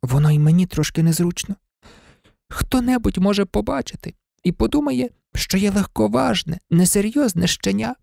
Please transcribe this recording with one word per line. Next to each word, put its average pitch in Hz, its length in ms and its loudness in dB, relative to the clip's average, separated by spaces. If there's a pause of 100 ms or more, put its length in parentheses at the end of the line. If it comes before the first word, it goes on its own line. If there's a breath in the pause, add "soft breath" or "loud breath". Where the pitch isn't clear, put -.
Воно 143 280 2
й 147 80 4
мені 165 280 4
трошки - 360 -2
незручно. 175 540 0 (920 soft breath)
Хто-небудь 240 720 -2
може 196 260 2
побачити - 680 -6 (280)
і 170 100 0
подумає, 262 580 0 (240)
що - 240 -2
я 202 140 2
легковажне, 208 880 -2 (120)
несерйозне 185 760 2
щеня. 208 560 -4